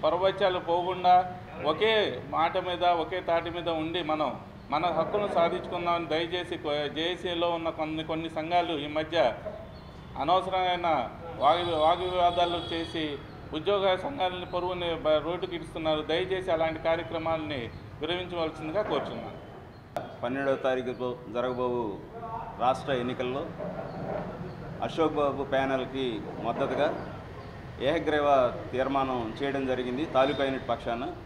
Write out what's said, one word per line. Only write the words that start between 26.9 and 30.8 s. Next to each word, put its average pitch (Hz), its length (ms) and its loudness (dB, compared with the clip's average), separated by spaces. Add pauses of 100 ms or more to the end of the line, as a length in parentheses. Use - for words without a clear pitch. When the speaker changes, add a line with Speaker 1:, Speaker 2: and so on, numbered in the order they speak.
Speaker 2:
ఏకగ్రీవ 143 680 6 (200)
తీర్మానం 127 680 0
చేయడం 139 240 0
జరిగింది 127 380 0
తాలూకా 139 400 4
యూనిట్ 131 240 -2
పక్షాన. 120 400 -2 (180)